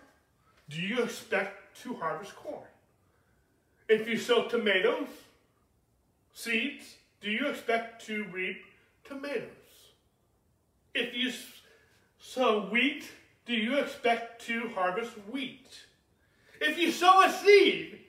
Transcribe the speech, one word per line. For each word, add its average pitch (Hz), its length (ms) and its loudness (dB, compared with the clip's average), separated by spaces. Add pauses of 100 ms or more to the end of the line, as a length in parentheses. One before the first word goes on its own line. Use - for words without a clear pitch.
(680)
do 156 120 -10
you 220 220 -2
expect - 800 -6
to - 120 -8
harvest 160 400 -6
corn? - 320 -14 (1200)
If 220 200 2
you 226 100 -2
sow - 300 0
tomatoes, 220 600 0 (1300)
seeds, 233 640 -6 (260)
do 202 80 -8
you 247 180 -2
expect - 580 -4
to 208 260 -6
reap 185 320 -8 (400)
tomatoes? 277 460 -8 (1400)
If 240 220 -4
you 247 140 -4
s-, - 320 -14 (580)
sow 214 480 0
wheat, 254 420 -2 (360)
do 240 80 -6
you 233 240 0
expect - 680 -2
to 233 300 -4
harvest 190 380 -2 (160)
wheat? - 560 -12 (760)
If 302 160 0
you 349 140 2
sow 370 320 8
a - 80 6
seed, - 760 6